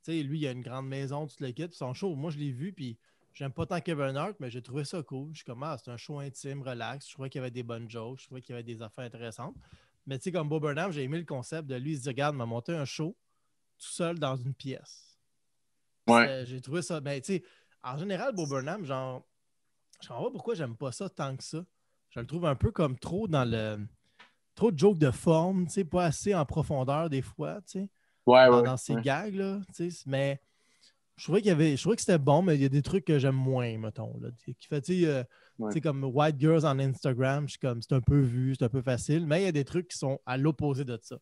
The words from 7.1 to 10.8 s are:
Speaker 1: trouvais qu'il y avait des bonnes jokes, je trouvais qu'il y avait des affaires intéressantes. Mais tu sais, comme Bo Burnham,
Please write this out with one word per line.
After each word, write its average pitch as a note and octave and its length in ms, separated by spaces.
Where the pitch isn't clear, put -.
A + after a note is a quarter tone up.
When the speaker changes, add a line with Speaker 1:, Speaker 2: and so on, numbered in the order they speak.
Speaker 1:
trouvais C3 160
qu'il D3 80
y B2+ 40
avait B2+ 80
des B2 120
bonnes A#2 280
jokes, A#2 300
je - 60
trouvais B2+ 160
qu'il - 100
y A#2+ 60
avait A#2 40
des A2+ 200
affaires A#2+ 220
intéressantes. A#2+ 520
Mais C3+ 120
tu - 60
sais, F#3 80
comme D#3+ 160
Bo D#3 120
Burnham, D3+ 320